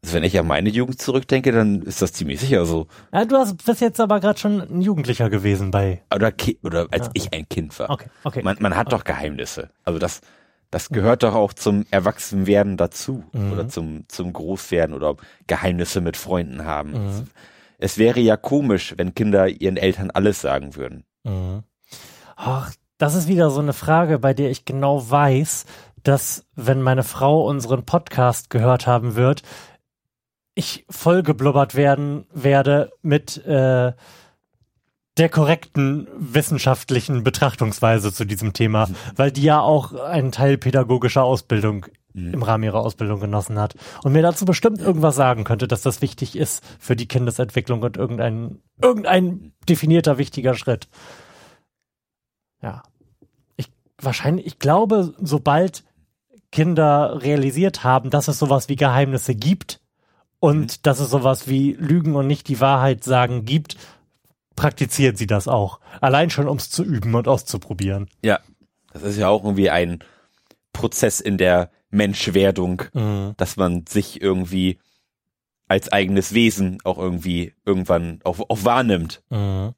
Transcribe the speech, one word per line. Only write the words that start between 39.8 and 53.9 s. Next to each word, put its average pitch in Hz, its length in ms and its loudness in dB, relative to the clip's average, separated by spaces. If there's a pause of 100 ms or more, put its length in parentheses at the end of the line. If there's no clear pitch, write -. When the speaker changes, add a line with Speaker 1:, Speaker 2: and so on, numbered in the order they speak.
Speaker 2:
einen 131 380 -2
Teil 139 260 2
pädagogischer 127 680 2
Ausbildung 107 600 0 (280)
Speaker 1:
Mhm. 90 220 -8
Speaker 2:
im 120 80 -2
Rahmen 110 200 0
ihrer 107 160 -2
Ausbildung 107 400 -4
genossen 104 400 -4
hat 104 160 -4 (300)
und 139 80 2
mir 156 80 6
dazu 175 240 2
bestimmt 208 340 2
irgendwas 156 380 2
sagen 123 260 2
könnte, 117 240 0
dass 117 140 -2
das - 200 -2
wichtig - 360 -6
ist - 260 -4 (160)
für - 160 0
die 110 140 -6
Kindesentwicklung 123 720 -2
und 120 160 -4
irgendein, 117 600 -6 (220)
irgendein 185 720 0 (160)
definierter 160 500 4
wichtiger 131 360 -2
Schritt. 117 340 -4 (1700)
Ja. 117 220 -12 (760)
Ich, - 100 -8 (340)